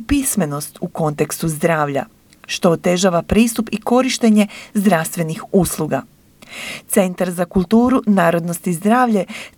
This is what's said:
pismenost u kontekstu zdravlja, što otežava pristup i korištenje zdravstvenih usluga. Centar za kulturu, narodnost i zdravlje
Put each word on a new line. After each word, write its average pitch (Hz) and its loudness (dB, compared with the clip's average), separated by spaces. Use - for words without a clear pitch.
pismenost 175 -2
u 175 -6
kontekstu 151 -4
zdravlja, 147 0
što - 0
otežava 175 0
pristup 226 0
i 208 -4
korištenje 240 2
zdravstvenih 165 -2
usluga. 156 0
Centar 185 0
za 175 -2
kulturu, 226 2
narodnost 170 2
i 180 0
zdravlje 208 2